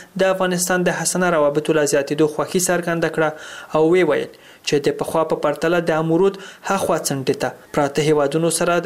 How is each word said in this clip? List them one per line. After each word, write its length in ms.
د 120
افغانستان 560
د 100
حسنه 360
روابطو 420
له 60
زیاتېدو 400
خوښي 340
څرګنده 480
کړه 140
او 160
ویې 200
ویل 200
چې 60
د 160
پخوا 300
په 120
پرتله 460
د 140
امورود 360
هخوا 280
څنډې 440
ته 320
پراته 340
هیوادونو 520
سره 260